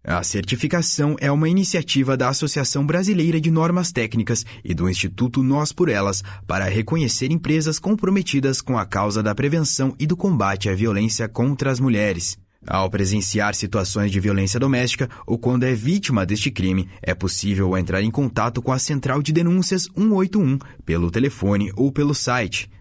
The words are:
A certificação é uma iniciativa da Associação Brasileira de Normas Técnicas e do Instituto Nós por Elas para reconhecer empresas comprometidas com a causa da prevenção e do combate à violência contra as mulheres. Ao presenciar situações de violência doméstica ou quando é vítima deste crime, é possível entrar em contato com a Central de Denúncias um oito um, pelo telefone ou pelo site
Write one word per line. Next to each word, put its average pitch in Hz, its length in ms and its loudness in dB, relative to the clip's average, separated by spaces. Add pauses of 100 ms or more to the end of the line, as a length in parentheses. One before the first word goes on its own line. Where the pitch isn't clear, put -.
A 87 220 -2
certificação 147 960 0
é 143 100 0
uma 151 200 2
iniciativa 156 680 2
da 127 140 0
Associação 143 560 0
Brasileira 170 560 2
de 165 100 2
Normas 175 400 2
Técnicas 110 540 -2 (180)
e 92 100 -4
do 85 160 0
Instituto 98 540 0
Nós 143 300 2
por 175 160 2
Elas 101 340 0 (240)
para 95 220 -2
reconhecer 127 640 0
empresas 156 460 0
comprometidas 185 840 0
com 127 160 -2
a 98 80 -2
causa 104 360 0
da 104 140 0
prevenção 139 640 0
e 147 80 0
do 175 80 0
combate 104 540 0
à 95 40 0
violência 107 540 0
contra 131 420 0
as 127 120 -2
mulheres. 104 560 0 (280)
Ao 95 240 0
presenciar 101 680 0
situações 101 540 0
de 95 120 0
violência 98 360 0
doméstica 127 520 0 (160)
ou 120 120 -2
quando 123 280 0
é 127 80 2
vítima 123 520 0
deste 104 240 -2
crime, 95 380 0 (140)
é 90 120 -2
possível 95 640 0
entrar 90 240 0
em 110 80 0
contato 120 520 -2
com 135 100 -2
a 131 80 0
Central 139 420 -2
de 151 120 0
Denúncias 175 640 2
um 214 160 4
oito 190 260 2
um, 139 180 2 (280)
pelo 85 260 0
telefone 101 640 0
ou 135 160 2
pelo 147 240 0
site - 640 -2